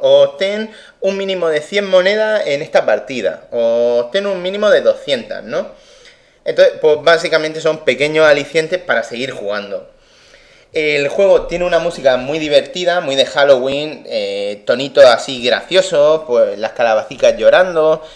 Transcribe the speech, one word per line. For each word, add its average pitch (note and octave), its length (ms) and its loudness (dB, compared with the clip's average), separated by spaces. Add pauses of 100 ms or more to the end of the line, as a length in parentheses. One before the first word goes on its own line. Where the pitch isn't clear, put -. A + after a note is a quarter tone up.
o C#3 220 4
obtén G#3 480 -4 (300)
un G3 140 -2
mínimo F#3+ 320 -4
de D3+ 140 0
cien G3+ 260 -4
monedas G3+ 600 2
en D3 160 -2
esta C#3 200 0
partida, G#2+ 680 -4
o A#2+ 540 0
obtén G3 200 -4
un F#3+ 160 -4
mínimo G3+ 300 0
de D3 100 4
doscientas, A2 600 -2
¿no? D#3 240 -8 (760)
Entonces, - 380 2
pues D3+ 220 4
básicamente D#3+ 580 0
son D#3 240 -2
pequeños D3 400 2
alicientes D#3 560 0
para A#2 220 -2
seguir B2 260 -8
jugando. G2+ 600 -8 (840)
El D3 360 -2
juego F#3+ 360 2
tiene F3 200 -4
una E3+ 120 0
música D3+ 400 0
muy C#3 220 -4
divertida, E3 600 0
muy C#3 160 -4
de C3+ 120 2
Halloween, C#3+ 800 0
eh, G2+ 580 -6
tonitos C#3 400 4
así A#2+ 400 2
graciosos, D#3 800 0
pues A2 320 2
las A2 140 -6
calabacicas A#2 680 0
llorando, D#3 680 2 (120)